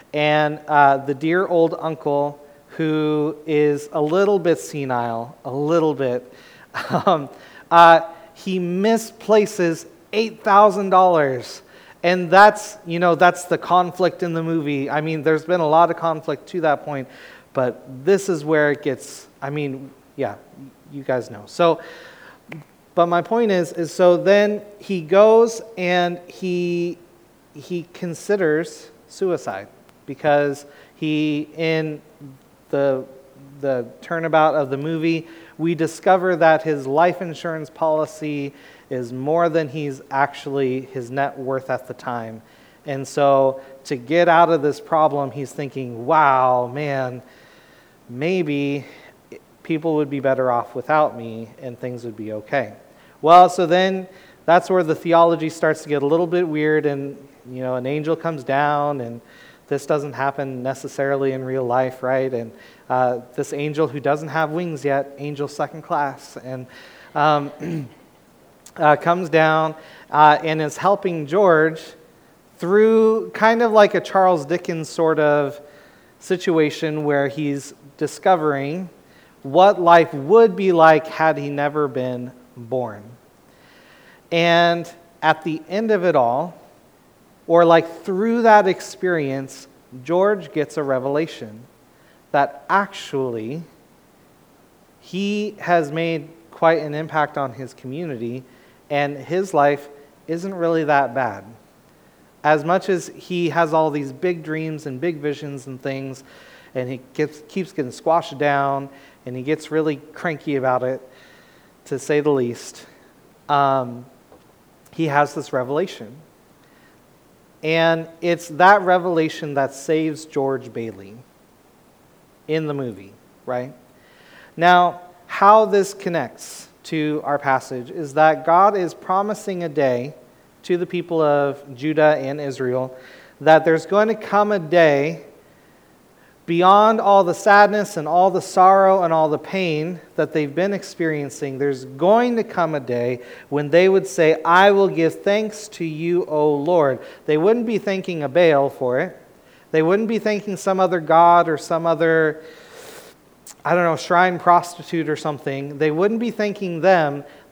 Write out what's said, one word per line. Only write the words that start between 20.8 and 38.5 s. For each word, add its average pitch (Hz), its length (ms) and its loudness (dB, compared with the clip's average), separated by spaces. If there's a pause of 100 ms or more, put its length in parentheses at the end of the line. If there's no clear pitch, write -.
you 139 120 -14
guys 127 260 -4
know. 107 160 -18
So, 165 340 0 (1120)
but 175 140 4
my 175 140 0
point 226 300 0
is, 175 220 -2
is 170 180 -6
so 180 260 4
then 202 440 2 (180)
he 185 220 -6
goes 220 600 4 (160)
and 175 500 -2
he, 175 720 -4 (560)
he 165 400 -10
considers 165 960 -4 (180)
suicide 131 600 -6 (380)
because 143 600 -2 (300)
he, 151 600 -4
in 160 460 -4 (680)
the, 139 360 0 (560)
the 127 260 -4 (140)
turnabout 160 540 2
of 139 140 -2
the 135 80 -4
movie, 160 500 -4 (300)
we 165 160 -2
discover 175 640 0
that 160 280 4
his 147 220 -4
life 170 360 0
insurance 160 480 -10
policy 151 840 -4 (360)